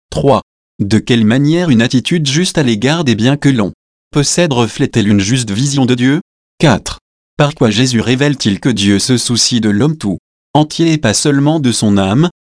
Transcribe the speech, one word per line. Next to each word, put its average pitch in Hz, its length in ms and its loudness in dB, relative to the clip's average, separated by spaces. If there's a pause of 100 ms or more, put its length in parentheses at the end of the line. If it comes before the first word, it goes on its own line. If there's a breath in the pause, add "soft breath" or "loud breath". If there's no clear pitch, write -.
(100)
Trois. 139 320 0 (380)
De 104 180 0
quelle 117 260 0
manière 147 460 2
une 113 120 4
attitude 139 440 0
juste 165 320 -2
à 147 60 2
l'égard 127 400 0
des 120 100 2
biens 120 220 0
que 143 120 0
l'on 110 240 0 (380)
possède 151 420 0
reflète-t-elle 117 540 0
une 104 140 2
juste 110 320 -2
vision 135 340 -2
de 123 80 2
Dieu ? 131 260 0 (380)
Quatre. 117 400 0 (380)
Par 147 180 0
quoi 123 160 0
Jésus 120 300 0
révèle-t-il 127 580 -2
que - 100 -2
Dieu 101 300 2
se 127 180 0
soucie 120 440 -2
de 107 100 0
l'homme 135 260 0
tout 98 220 -6 (340)
entier 156 400 0
et 151 60 0
pas 107 160 0
seulement 147 460 0
de 123 100 0
son 104 260 2
âme ? 104 320 2 (220)